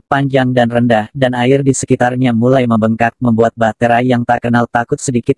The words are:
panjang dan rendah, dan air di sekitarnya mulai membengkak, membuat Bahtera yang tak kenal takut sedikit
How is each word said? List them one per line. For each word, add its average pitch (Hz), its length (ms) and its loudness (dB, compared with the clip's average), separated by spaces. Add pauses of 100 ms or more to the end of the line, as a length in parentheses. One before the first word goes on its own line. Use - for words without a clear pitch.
panjang 135 500 0
dan 120 160 2
rendah, 117 400 0
dan 127 240 -2
air 135 300 0
di 135 100 2
sekitarnya 127 560 0
mulai 123 380 2
membengkak, 113 500 0
membuat 113 380 0
Bahtera 117 480 0
yang 120 180 0
tak 120 240 -2
kenal 120 220 0
takut 120 320 -4
sedikit 127 360 -2